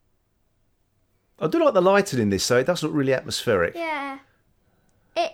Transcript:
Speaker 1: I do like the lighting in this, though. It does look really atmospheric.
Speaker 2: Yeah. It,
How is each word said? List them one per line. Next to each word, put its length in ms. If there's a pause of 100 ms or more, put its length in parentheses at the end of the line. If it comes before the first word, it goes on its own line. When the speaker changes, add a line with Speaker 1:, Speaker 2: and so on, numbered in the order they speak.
(1400)
Speaker 1:
I 80
do 160
like 100
the 80
lighting 380
in 100
this, 180
though. 100
It 100
does 160
look 100
really 200
atmospheric. 640
Speaker 2:
Yeah. 440 (960)
It, 180